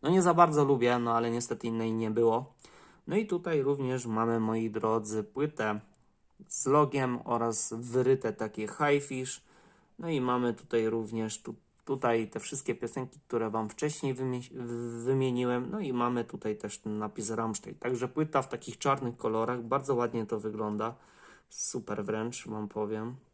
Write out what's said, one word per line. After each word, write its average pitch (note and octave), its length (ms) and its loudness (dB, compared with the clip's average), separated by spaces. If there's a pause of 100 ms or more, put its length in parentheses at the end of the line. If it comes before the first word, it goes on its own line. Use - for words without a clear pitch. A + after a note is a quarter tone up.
no C#3+ 80 0
nie F#3 120 6
za F3 120 6
bardzo D#3 320 8
lubię, B2 340 4
no A#2 140 0
ale A#2 180 2
niestety A#2 360 -4
innej A2+ 260 0
nie A2+ 180 0
było. A#2 420 2 (540)
No D3+ 80 -2
i G#3+ 120 2
tutaj E3+ 340 0
również C3 440 0
mamy, A2+ 340 2
moi A2+ 300 0
drodzy, A2 540 0
płytę A2 560 -2 (680)
z - 180 -4
logiem C3+ 600 4
oraz A#2 520 0
wyryte B2 560 2
takie G#2+ 340 -6
Haifisch. C#3 760 -2 (580)
No E3 100 -6
i D3 120 2
mamy B2 320 2
tutaj A2+ 360 0
również A2 520 -2
tu, - 140 -10 (300)
tutaj A#2 440 2
te - 100 -6
wszystkie - 360 -4
piosenki, - 520 -8
które A2+ 220 0
wam A2 200 -2
wcześniej D3 440 -4
wymie-, B2+ 360 -4 (540)
wymieniłem. B2 680 2
No G#3+ 80 -4
i C#3+ 140 -2
mamy A#2+ 320 2
tutaj G#2+ 320 -6
też - 220 -8
ten G#2+ 180 -6
napis G#2+ 320 -6
Rammstein. A2 460 -4
Także B2 320 -2
płyta D3+ 340 0
w C3+ 80 -6
takich - 280 -8
czarnych C3+ 400 0
kolorach, A#2 460 0
bardzo C3+ 320 0
ładnie A#2 300 0
to G#2+ 140 -2
wygląda. G#2+ 560 -4 (560)
Super G#2+ 540 -4
wręcz, A2 420 -4
wam G#2+ 200 -6
powiem. G#2+ 480 -4 (180)